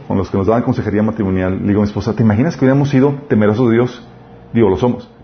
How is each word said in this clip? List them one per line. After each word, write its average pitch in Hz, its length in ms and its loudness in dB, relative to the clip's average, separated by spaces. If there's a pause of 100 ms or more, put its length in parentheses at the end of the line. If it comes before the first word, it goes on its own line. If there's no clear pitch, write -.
con - 100 -2
los 92 100 -4
que - 80 -6
nos 98 120 0
daban 120 160 0
consejería 107 400 -2
matrimonial, 95 560 -2
le 101 80 -2
digo 101 100 2
a 107 60 2
mi 101 40 -2
esposa, 104 280 -4
"¿Te 123 80 0
imaginas 120 320 0
que - 80 -2
hubiéramos 139 240 2
sido 139 260 2 (140)
temerosos 107 400 2
de 113 80 2
Dios?". 123 320 -2 (440)
Digo, 117 160 2
lo 92 80 2
somos, 120 320 -2 (160)